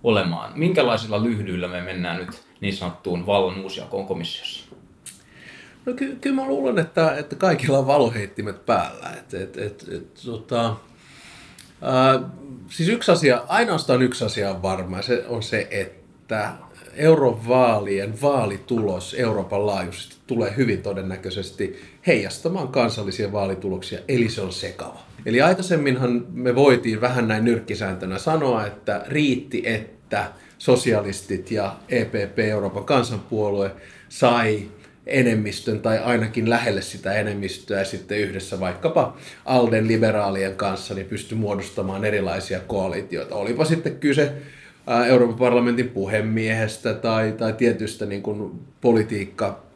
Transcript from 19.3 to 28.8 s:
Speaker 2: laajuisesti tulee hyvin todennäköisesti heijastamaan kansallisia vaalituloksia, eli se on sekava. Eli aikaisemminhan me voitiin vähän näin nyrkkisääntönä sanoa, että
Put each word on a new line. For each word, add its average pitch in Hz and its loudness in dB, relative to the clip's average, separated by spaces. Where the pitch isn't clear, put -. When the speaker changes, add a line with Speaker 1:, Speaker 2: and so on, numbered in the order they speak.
Speaker 2:
laajuisesti 92 -6
tulee 123 -2
hyvin 113 0
todennäköisesti 95 -6
heijastamaan 147 0
kansallisia 107 -2
vaalituloksia, 98 -4
eli 120 2
se 107 -6
on 95 -6
sekava. - -10
Eli 120 4
aikaisemminhan 143 2
me 123 0
voitiin 117 6
vähän 123 2
näin 110 2
nyrkkisääntönä 95 -2
sanoa, 131 0
että 101 -4